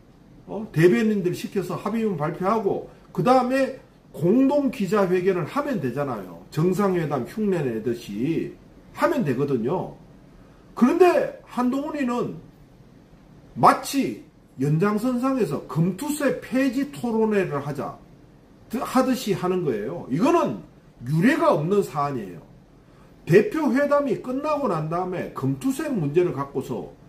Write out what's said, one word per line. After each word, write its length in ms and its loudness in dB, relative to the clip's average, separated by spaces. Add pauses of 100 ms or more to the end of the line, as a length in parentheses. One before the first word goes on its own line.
(460)
어? 260 -10
대변인들 600 4
시켜서 420 -6
합의문 400 -2
발표하고 760 -2 (220)
그 100 -2
다음에 560 2 (340)
공동 580 2
기자회견을 720 0
하면 360 -4
되잖아요. 720 -6
정상회담 720 0
흉내 380 -2
내듯이 920 -4 (400)
하면 300 0
되거든요. 680 -2 (800)
그런데 680 4
한동훈이는 920 -2 (1160)
마치 680 2 (360)
연장선상에서 1080 0
금투세 720 -2
폐지 520 -2
토론회를 760 0
하자, 300 -8 (760)
하듯이 600 0
하는 320 0
거예요. 460 -4
이거는 480 2 (500)
유례가 460 4
없는 280 2
사안이에요. 580 -4 (840)
대표 480 4
회담이 460 2
끝나고 500 -2
난 200 -2
다음에 440 -4
금투세 560 -2
문제를 440 0
갖고서 580 -6 (180)